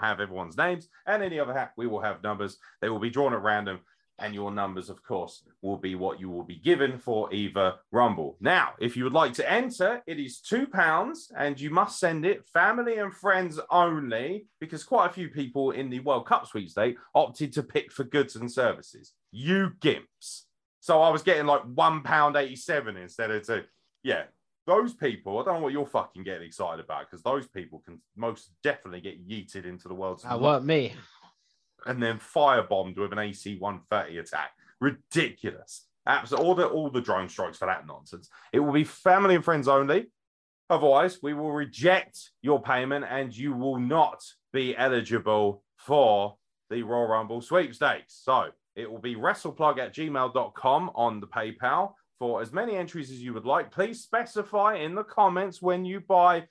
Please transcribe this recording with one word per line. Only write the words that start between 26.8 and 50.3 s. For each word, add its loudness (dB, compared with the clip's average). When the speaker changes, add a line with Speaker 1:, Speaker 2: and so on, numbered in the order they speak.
Speaker 1:
about, -10
'cause -20
those -2
people -14
can -20
most -8
definitely -4
get -14
yeeted -12
into -14
the -12
world's -8
Speaker 2:
That -6
weren't 2
me. 0
Speaker 1:
and -6
then -2
firebombed 2
with -4
an -4
A -4
C -10
one -6
thirty -2
attack. -8
Ridiculous. -4
Absol-, 0
all 4
the, 2
all -2
the -2
drone -2
strikes -8
for -4
that -4
nonsense. -18
It 4
will 2
be 4
family 4
and 2
friends 0
only. 4
Otherwise, 4
we -4
will -4
reject 0
your 2
payment 0
and -6
you -4
will -2
not 2
be -2
eligible 2
for 4
the -4
Royal 0
Rumble 0
sweepstakes. 0
So 2
it -8
will -12
be -6
wrestleplug 0
at -6
gmail -2